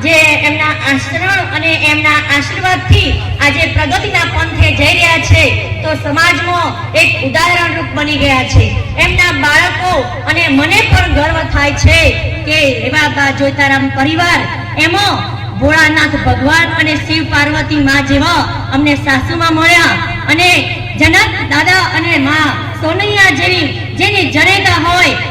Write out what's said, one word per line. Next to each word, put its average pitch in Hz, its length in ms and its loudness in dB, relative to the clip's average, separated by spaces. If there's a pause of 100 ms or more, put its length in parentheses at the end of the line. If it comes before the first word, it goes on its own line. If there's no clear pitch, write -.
જે 320 120 2 (320)
એમના 302 260 -2 (140)
આચરણ 330 520 -2 (160)
અને 320 160 0 (180)
એમના 302 280 2
આશીર્વાદથી 294 920 0 (340)
આજે 320 200 0 (100)
પ્રગતિના 320 600 -2
પંથે 320 340 2 (100)
જઈ 302 160 2
રહ્યા 330 360 2
છે. - 140 6 (380)
તો 311 80 -4 (120)
સમાજમાં 339 680 0 (320)
એક 320 100 2 (160)
ઉદાહરણરૂપ 330 720 -2
બની 294 260 -2
ગયા 262 300 2
છે. - 120 6 (400)
એમના 349 280 0 (100)
બાળકો 359 500 0 (360)
અને 330 200 0
મને 302 320 2 (100)
પણ 359 260 4
ગર્વ 294 220 0 (160)
થાય 285 280 0
છે 320 160 6 (460)
કે 311 140 -2 (260)
રેવાબા 285 540 0
જોઈતારામ 277 480 0 (100)
પરિવાર, 320 440 0 (380)
એમાં 370 440 0 (360)
ભોળાનાથ 302 600 2
ભગવાન 285 480 2 (100)
અને 311 160 0 (100)
શિવ 311 180 -2 (120)
પાર્વતી 294 540 0
મા 277 200 2
જેવા 294 320 2 (320)
અમને 285 220 2 (100)
સાસુમાં 330 540 0
મળ્યા 339 360 4 (380)
અને 349 180 2 (500)
જનક 359 320 2 (180)
દાદા 349 340 2 (100)
અને 320 240 0
મા 294 300 0 (320)
સોનૈયા 381 580 2
જેવી 349 280 0 (320)
જેની 392 360 0
જનેતા 381 500 2
હોય 339 300 2 (160)